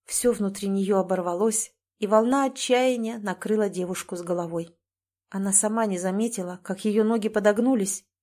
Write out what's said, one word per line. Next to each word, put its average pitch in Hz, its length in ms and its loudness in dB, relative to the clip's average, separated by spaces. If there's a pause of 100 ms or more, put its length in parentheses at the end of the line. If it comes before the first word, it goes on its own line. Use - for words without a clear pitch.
Всё - 280 2
внутри 196 360 -4
неё 196 300 2
оборвалось, 185 760 0 (260)
и 208 80 -4
волна 233 380 4
отчаяния 247 760 0
накрыла 208 500 -2
девушку 185 480 -6
с 175 60 -6
головой. 170 540 -4 (520)
Она 196 240 -2
сама 220 340 2
не 190 120 -2
заметила, 185 640 -4
как 190 220 -6
её 214 180 2
ноги 220 260 0
подогнулись, 208 760 2 (180)